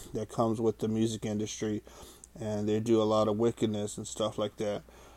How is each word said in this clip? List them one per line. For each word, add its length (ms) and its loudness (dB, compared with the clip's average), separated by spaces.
that 160 -6
comes 320 0
with 160 2
the 100 -4
music 380 0
industry, 560 -4
and 360 -4
they 100 4
do 220 6
a 20 6
lot 240 4
of 100 2
wickedness 600 0
and 100 -8
stuff 300 -4
like 180 -4
that. 280 -4